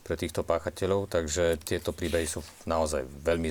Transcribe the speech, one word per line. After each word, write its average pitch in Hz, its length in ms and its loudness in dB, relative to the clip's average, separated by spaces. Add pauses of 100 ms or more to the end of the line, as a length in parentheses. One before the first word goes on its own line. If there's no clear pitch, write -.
pre - 160 -4
týchto 90 240 -2
páchateľov, 95 640 0
takže 85 560 2
tieto 87 320 -2
príbehy 82 320 0
sú 82 160 -4 (240)
naozaj 78 400 0
veľmi 78 440 0